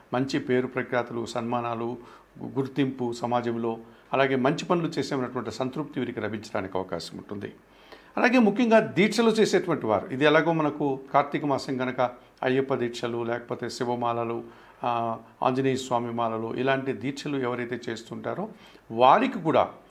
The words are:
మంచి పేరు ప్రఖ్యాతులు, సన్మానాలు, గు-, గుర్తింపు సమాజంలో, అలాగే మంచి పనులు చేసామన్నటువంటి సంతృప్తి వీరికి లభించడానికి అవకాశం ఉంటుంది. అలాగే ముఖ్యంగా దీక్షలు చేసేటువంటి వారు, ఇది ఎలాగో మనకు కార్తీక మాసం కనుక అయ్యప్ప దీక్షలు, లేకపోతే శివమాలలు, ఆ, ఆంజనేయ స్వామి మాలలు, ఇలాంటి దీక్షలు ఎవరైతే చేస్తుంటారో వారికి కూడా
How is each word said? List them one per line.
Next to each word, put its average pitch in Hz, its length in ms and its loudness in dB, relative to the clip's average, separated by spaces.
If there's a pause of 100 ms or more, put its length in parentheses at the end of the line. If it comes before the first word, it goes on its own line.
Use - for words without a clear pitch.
(140)
మంచి 135 260 0
పేరు 127 280 2
ప్రఖ్యాతులు, 117 580 -2
సన్మానాలు, 120 720 -4 (460)
గు-, 117 60 -8
గుర్తింపు 127 640 -2
సమాజంలో, 117 640 -2 (360)
అలాగే 135 220 2
మంచి 135 300 0
పనులు 170 220 0
చేసామన్నటువంటి 127 640 -4
సంతృప్తి 135 480 -6
వీరికి 123 220 -4
లభించడానికి 104 560 -6
అవకాశం 92 400 -6
ఉంటుంది. - 360 -10 (640)
అలాగే 247 220 6
ముఖ్యంగా 220 400 6
దీక్షలు 208 500 4
చేసేటువంటి 185 560 2
వారు, 107 220 2
ఇది 131 180 0
ఎలాగో 156 280 6
మనకు 147 460 0 (140)
కార్తీక 147 320 2
మాసం 135 320 -2
కనుక 127 240 -2 (420)
అయ్యప్ప 131 320 2
దీక్షలు, 120 480 -4
లేకపోతే 120 460 -4
శివమాలలు, 117 720 -2 (400)
ఆ, 117 340 -2 (260)
ఆంజనేయ 131 320 2
స్వామి 120 360 -2
మాలలు, 113 440 -2
ఇలాంటి 135 380 0
దీక్షలు 139 440 -6
ఎవరైతే 123 420 -4 (100)
చేస్తుంటారో 113 580 -8 (440)
వారికి 151 500 6
కూడా 127 280 4 (220)